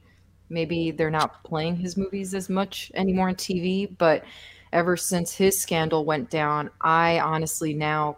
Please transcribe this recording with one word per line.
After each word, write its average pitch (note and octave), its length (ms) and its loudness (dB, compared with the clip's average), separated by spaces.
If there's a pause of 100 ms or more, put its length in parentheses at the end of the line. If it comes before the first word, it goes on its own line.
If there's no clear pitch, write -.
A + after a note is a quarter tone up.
(500)
maybe E3 420 -2
they're D#3 180 0
not D#3 340 -2
playing E3 320 -2
his F3 220 -4
movies F#3+ 360 -4
as F#3+ 160 -6
much F#3+ 460 -4
anymore F#3 340 2
on F#3 60 -2
T F#3 240 -4
V, F#3 260 0
but E3 380 2 (480)
ever F3 240 2
since F3 380 -2
his F#3+ 260 2
scandal D#3+ 460 0
went D3+ 240 0
down, D3+ 400 0 (120)
I E3 380 4
honestly D#3 540 -2
now D3+ 440 -2